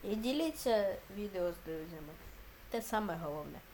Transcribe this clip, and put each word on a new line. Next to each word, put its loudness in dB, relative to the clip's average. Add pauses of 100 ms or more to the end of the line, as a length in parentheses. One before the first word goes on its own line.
І 0
діліться 4 (180)
відео 0
з -4 (100)
друзями. -6 (560)
Те 0
саме 2
головне. -2 (140)